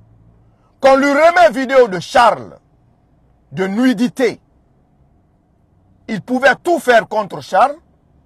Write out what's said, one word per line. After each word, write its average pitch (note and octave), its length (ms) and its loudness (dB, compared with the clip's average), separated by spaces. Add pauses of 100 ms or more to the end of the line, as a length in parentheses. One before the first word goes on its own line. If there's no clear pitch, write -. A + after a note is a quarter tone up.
(800)
qu'on C4+ 160 4
lui C#4 140 0
remet D#4+ 400 4
vidéo B3+ 360 2
de F#3 120 -6
Charles, D3+ 600 -2 (960)
de F3+ 120 -6
nudité, A3+ 760 -4 (1700)
il A3 140 -8
pouvait B3+ 400 0
tout E4+ 160 -2
faire A#3 300 0
contre F#3+ 340 -8
Charles, B3 360 0 (480)